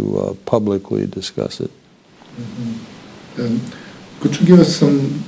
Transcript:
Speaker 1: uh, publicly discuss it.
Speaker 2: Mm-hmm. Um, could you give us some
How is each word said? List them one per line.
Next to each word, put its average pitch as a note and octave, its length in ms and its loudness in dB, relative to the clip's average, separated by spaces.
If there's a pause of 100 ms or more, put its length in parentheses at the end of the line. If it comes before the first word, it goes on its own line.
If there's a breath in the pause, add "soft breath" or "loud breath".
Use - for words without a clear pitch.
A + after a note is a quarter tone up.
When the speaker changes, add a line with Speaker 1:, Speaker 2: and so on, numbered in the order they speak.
(180)
Speaker 1:
uh, G2 160 -4 (100)
publicly G2+ 640 -2
discuss - 540 -8
it. G1+ 100 -6 (680)
Speaker 2:
Mm-hmm. - 1040 -12
Um, A#2 180 -2 (600 loud breath)
could D3 180 -2
you F3 80 4
give F3+ 140 10
us D3+ 160 4
some C#3 520 2